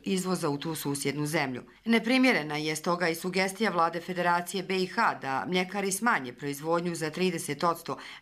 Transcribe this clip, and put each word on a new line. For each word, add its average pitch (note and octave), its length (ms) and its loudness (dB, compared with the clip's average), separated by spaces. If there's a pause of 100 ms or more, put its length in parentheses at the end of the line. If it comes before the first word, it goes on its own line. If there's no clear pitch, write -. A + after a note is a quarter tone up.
izvoza F3+ 440 0
u C#3+ 100 0
tu D#3+ 160 -6
susjednu C#3+ 520 -2
zemlju. C#3+ 360 0 (220)
Neprimjerena A3+ 720 4
je D3+ 200 -2
stoga E3+ 320 2
i D#3+ 60 2
sugestija F#3+ 560 0
vlade E3+ 300 2
Federacije F3 640 0
B F#3+ 140 -2
I F#3 100 2
H D#3+ 360 0
da C3+ 260 -2
mljekari F#3 440 0
smanje F#3+ 400 0
proizvodnju D#3+ 600 -2
za D#3 160 -2
trideset E3 540 -2
odsto E3 320 0 (240)